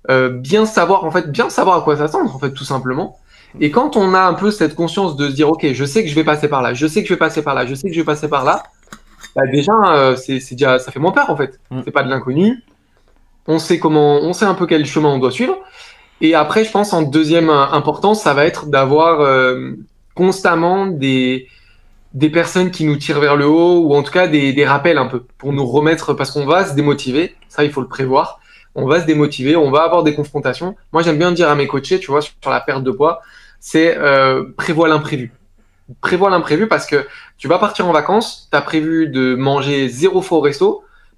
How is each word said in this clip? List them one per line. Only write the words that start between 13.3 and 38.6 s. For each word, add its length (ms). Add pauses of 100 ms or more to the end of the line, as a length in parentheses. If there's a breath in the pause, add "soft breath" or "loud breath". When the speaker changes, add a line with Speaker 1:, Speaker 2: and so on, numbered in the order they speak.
Speaker 1:
On 120
sait 200
comment, 380
on 160
sait 120
un 100
peu 120
quel 180
chemin 240
on 100
doit 120
suivre. 260 (640 loud breath)
Et 140
après, 300
je 60
pense, 220
en 100
deuxième, 480
euh, 200
importance, 520
ça 120
va 100
être 220
d'avoir, 540
euh, 520 (420)
constamment 720
des, 640 (640 soft breath)
des 180
personnes 400
qui 140
nous 120
tirent 240
vers 160
le 100
haut, 400
ou 80
en 80
tout 80
cas 160
des, 260
des 140
rappels 320
un 80
peu, 160 (160)
pour 140
nous 140
remettre, 480
parce 180
qu'on 120
va 200
se 100
démotiver, 600 (120)
ça, 160
il 60
faut 100
le 80
prévoir. 520 (340 soft breath)
On 120
va 140
se 60
démotiver, 500
on 140
va 120
avoir 200
des 120
confrontations. 640 (160)
Moi, 100
j'aime 160
bien 140
dire 160
à 60
mes 120
coachés, 340
tu 100
vois, 100
sur, 200
sur 100
la 100
perte 220
de 80
poids, 300 (400 loud breath)
c'est, 360
euh, 480 (120)
prévois 320
l'imprévu. 440 (680)
Prévois 300
l'imprévu 380
parce 180
que 200 (320 loud breath)
tu 100
vas 100
partir 300
en 40
vacances, 580
t'as 100
prévu 480